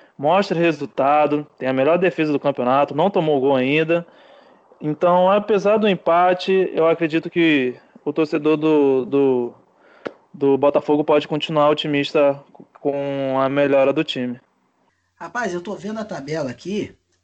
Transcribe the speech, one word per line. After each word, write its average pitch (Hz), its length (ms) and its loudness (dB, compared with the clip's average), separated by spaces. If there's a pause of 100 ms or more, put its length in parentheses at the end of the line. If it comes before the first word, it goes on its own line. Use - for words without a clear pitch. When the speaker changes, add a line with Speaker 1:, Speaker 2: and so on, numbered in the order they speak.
(180)
Speaker 1:
mostra 170 420 0
resultado, 147 880 0 (100)
tem 127 120 -4
a - 20 0
melhor 139 260 2
defesa 165 360 0
do 139 60 0
campeonato, 139 540 0
não 165 160 2
tomou 156 300 0
gol 135 160 2
ainda. 160 500 0 (760)
Então, 175 500 2
apesar 208 460 0
do 214 100 0
empate, 180 840 2
eu 165 120 0
acredito 165 440 -2
que 147 440 2 (300)
o 143 80 -6
torcedor 151 460 0
do, 143 480 2
do, 127 480 0 (800)
do 139 240 2
Botafogo 147 480 0
pode 151 200 2
continuar 151 440 0
otimista 143 720 0 (380)
com 139 580 -4
a 135 80 2
melhora 139 460 2
do 156 100 -2
time. 123 380 -8 (760)
Speaker 2:
Rapaz, 180 380 -8
eu 175 80 -6
tô 208 120 -10
vendo 208 280 -10
a - 20 -8
tabela 147 460 -8
aqui, 180 440 -8 (300)